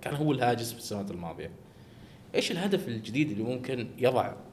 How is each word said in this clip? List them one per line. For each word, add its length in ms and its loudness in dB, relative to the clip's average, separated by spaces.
كان 140 -4
هو 160 4
الهاجس 400 2
في 60 -12
السنوات 340 -6
الماضية. 400 -8
إيش 160 2
الهدف 360 0
الجديد 440 0
اللي 120 -2
ممكن 440 -2
يضع 360 4